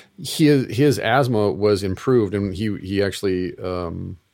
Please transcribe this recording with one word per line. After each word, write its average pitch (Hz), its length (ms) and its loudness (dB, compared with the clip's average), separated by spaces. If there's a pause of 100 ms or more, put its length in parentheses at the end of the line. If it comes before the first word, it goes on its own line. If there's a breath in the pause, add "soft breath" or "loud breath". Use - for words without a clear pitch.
(180 loud breath)
his, 147 480 2 (100)
his 139 220 4
asthma 113 540 2
was 101 320 2
improved, 101 500 0
and 101 220 -2
he, 104 220 -4
he 98 260 -2
actually, 92 560 -2
um, 90 580 -6 (160)